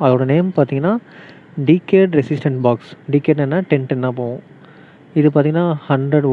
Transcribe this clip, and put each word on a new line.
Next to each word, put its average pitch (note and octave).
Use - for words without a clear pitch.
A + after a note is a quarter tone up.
அதோட B2+
நேம் F3
பார்த்தீங்கன்னா, C#3+
டீகேட் F3+
ரெசிஸ்டன்ஸ் C3
பாக்ஸ். A#2+
டீகேட்னா C#3+
என்ன? D#3+
டென் C3
டென்னா B2+
போகும். A#2+
இது D3+
பார்த்தீங்கன்னா, D#3
ஹண்ட்ரட் C#3